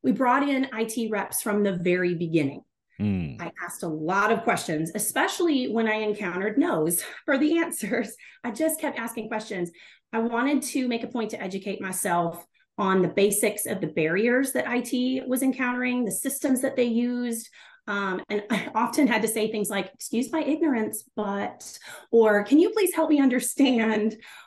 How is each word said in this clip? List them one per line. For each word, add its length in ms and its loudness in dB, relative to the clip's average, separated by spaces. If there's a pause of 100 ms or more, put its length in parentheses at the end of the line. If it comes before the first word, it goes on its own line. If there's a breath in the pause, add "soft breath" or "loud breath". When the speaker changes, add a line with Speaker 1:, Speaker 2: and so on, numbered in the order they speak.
Speaker 1:
we 80 2
brought 380 2
in 240 0
I 100 -2
T 260 -4
reps 320 -4
from 220 0
the 140 0
very 360 2
beginning. 500 0 (340)
Speaker 2:
Hmm. 420 0
Speaker 1:
I 120 -10 (120)
asked 200 -10
a 40 -4
lot 420 0
of 140 2
questions, 500 -2
especially 800 0
when 160 0
I 100 0
encountered 600 -2
no's 440 2 (120)
<laughs> 120 -18
for 120 2
the 220 2
answers. 540 -4 (300 loud breath)
I 80 -6
just 300 -2
kept 180 -6
asking 300 -8
questions. 420 -4 (400 loud breath)
I 80 -2
wanted 440 2
to 260 -2
make 140 -2
a 40 -8
point 220 -4
to 120 -10
educate 380 -6
myself 680 -2 (320)
on 240 4
the 60 4
basics 580 2
of 140 -4
the 80 -4
barriers 680 2
that 140 -2
I 140 -2
T 440 -2
was 180 -2
encountering, 600 0
the 80 -2
systems 500 -2
that 140 -2
they 100 2
used. 640 -2 (380 loud breath)
Um, 420 -2
and 200 -2
I 260 -2
often 320 2
had 160 2
to 40 0
say 220 0
things 200 -2
like, 240 -4
"Excuse 380 -4
my 100 0
ignorance, 720 0
but," 640 -6 (320 loud breath)
or, 320 6
"Can 160 6
you 100 6
please 240 2
help 160 2
me 100 6
understand?" 1000 2 (300 loud breath)